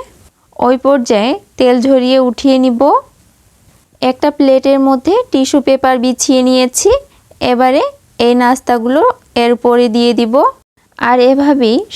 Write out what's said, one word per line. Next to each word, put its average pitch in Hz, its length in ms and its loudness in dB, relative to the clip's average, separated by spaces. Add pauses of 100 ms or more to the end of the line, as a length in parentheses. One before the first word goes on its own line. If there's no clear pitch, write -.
(680)
ওই 254 180 2
পর্যায়ে 247 460 0 (280)
তেল 254 180 2 (100)
ঝরিয়ে 262 320 2 (100)
উঠিয়ে 262 360 0
নিব। 247 160 0 (1200)
একটা 254 340 -2
প্লেটের 269 420 2 (100)
মধ্যে 269 260 0 (160)
টিস্যু 277 360 0
পেপার 262 280 0 (100)
বিছিয়ে 254 440 0
নিয়েছি। 254 420 0 (600)
এবারে 254 300 0 (440)
এই 240 160 2
নাস্তাগুলো 247 600 -2 (400)
এর 233 140 0
উপরে 240 300 0 (100)
দিয়ে 240 240 2
দিব। 226 140 -2 (640)
আর 247 200 0 (120)
এভাবেই 269 460 0 (200)